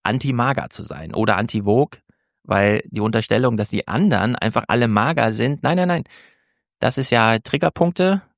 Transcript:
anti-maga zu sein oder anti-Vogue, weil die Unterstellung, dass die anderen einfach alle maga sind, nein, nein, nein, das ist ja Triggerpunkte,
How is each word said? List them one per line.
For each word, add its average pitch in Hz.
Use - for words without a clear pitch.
anti-maga 127
zu -
sein 80
oder 110
anti-Vogue, 107
weil 104
die -
Unterstellung, 113
dass 107
die -
anderen 123
einfach 110
alle 120
maga 113
sind, 120
nein, 165
nein, 180
nein, 175
das 120
ist 131
ja 113
Triggerpunkte, 175